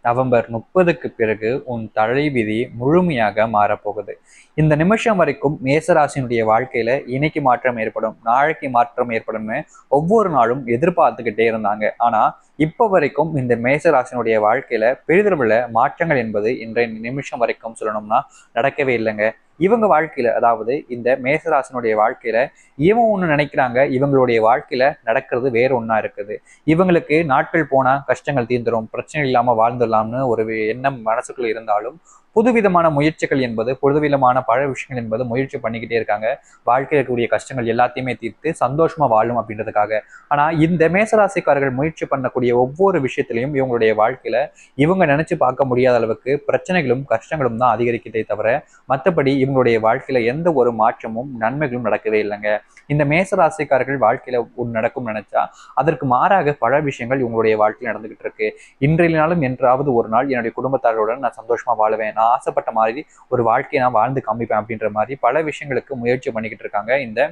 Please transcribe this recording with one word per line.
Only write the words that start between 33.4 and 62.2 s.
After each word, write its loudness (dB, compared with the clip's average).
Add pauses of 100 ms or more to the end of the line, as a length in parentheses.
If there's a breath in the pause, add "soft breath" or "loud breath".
என்பது, -2
புதுவிதமான 2
பல 0
விஷயங்கள் -8
என்பது -4
முயற்சி -4
பண்ணிக்கிட்டே -6
இருக்காங்க. -2 (400 soft breath)
வாழ்க்கையில 2
இருக்கக்கூடிய 0
கஷ்டங்கள் -4
எல்லாத்தையுமே 0
தீர்த்து -8
சந்தோஷமா 0
வாழும் 2
அப்படின்றதுக்காக. -4 (380 loud breath)
ஆனா 2 (160)
இந்த 2
மேசராசிக்காரர்கள் 2
முயற்சி -4
பண்ணக்கூடிய -2
ஒவ்வொரு 2
விஷயத்திலையும் -4
இவங்களுடைய 2
வாழ்க்கையில 0 (420 soft breath)
இவங்க 4
நினைச்சு 0
பார்க்க 0
முடியாத 4
அளவுக்கு -2
பிரச்சனைகளும் -2
கஷ்டங்களும் -2
தான் 2
அதிகரிக்கிறதே -2
தவிர -2 (400 soft breath)
மத்தபடி 0
இவங்களுடைய 2
வாழ்க்கையில 0
எந்த -2
ஒரு 2
மாற்றமும் -2
நன்மைகளும் -2
நடக்கவே 0
இல்லைங்க. -4 (380 soft breath)
இந்த 0
மேசராசிக்காரர்கள் 0
வாழ்க்கையில 0 (180)
ஒண்ணு -6
நடக்கும்னு -4
நினைச்சா -4 (340 loud breath)
அதற்கு 0
மாறாக 2
பல 2
விஷயங்கள் -4
இவங்களுடைய 2
வாழ்க்கையில 0
நடந்துகிட்டு -12
இருக்கு. -4 (340 loud breath)
இன்றைய 2
நாளும் 0
என்றாவது 2
ஒரு 2
நாள் 0
என்னுடைய -2
குடும்பத்தார்களுடன் 0
நான் -4
சந்தோஷமா -2
வாழுவேன், 0
நான் 2